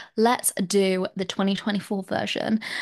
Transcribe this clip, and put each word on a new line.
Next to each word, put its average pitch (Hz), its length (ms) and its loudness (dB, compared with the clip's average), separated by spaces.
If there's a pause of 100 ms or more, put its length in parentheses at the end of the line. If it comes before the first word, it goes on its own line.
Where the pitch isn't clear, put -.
(160)
let's 233 360 2 (140)
do 190 480 2
the 190 100 -4
twenty 196 300 0
twenty-four 196 500 -4
version - 560 -2 (220)